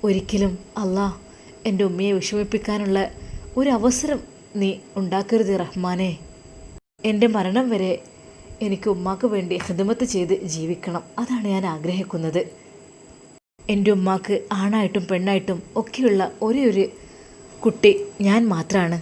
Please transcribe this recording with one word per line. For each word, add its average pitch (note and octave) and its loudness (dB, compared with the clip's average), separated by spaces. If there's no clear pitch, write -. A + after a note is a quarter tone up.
ഒരിക്കലും G3 0
അല്ലാ F#3+ 0
എൻ്റെ G3 0
ഉമ്മയെ F#3+ 0
വിഷമിപ്പിക്കാനുള്ള G#3 -2
ഒരവസരം C4 2
നീ G3 2
ഉണ്ടാക്കരുത് G3 0
റഹ്മാനേ. F3+ -2
എൻ്റെ G#3+ 4
മരണം G3+ 2
വരെ F#3+ 0
എനിക്ക് G3 -2
ഉമ്മാക്ക് F#3+ -2
വേണ്ടി F3+ -2
ഖിദ്മത്ത് G3+ 0
ചെയ്ത് F3+ 2
ജീവിക്കണം, E3 -4
അതാണ് A#3+ -2
ഞാൻ F#3+ -2
ആഗ്രഹിക്കുന്നത്. E3 -2
എൻ്റെ G3+ 4
ഉമ്മാക്ക് F#3+ 0
ആണായിട്ടും G3+ 0
പെണ്ണായിട്ടും F#3+ 0
ഒക്കെയുള്ള G#3 2
ഒരേ C4 2
ഒരു F#3+ 4
കുട്ടി G#3+ 6
ഞാൻ G#3+ 6
മാത്രമാണ്. E3+ 0